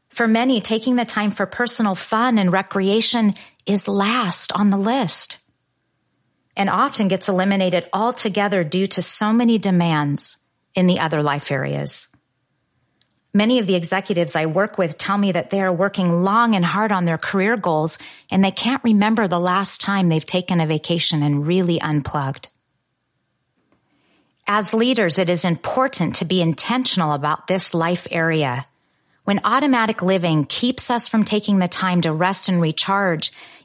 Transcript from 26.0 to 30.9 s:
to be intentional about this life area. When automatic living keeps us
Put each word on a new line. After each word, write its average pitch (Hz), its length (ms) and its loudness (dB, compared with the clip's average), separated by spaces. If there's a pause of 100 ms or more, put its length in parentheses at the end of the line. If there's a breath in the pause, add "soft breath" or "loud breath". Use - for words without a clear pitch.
to - 100 -4
be 180 160 0
intentional 170 720 0
about 147 340 -2
this 185 260 0
life 170 380 -2
area. 156 540 -2 (580)
When 202 200 0
automatic 240 580 2
living 175 440 2
keeps - 440 -2
us 240 180 0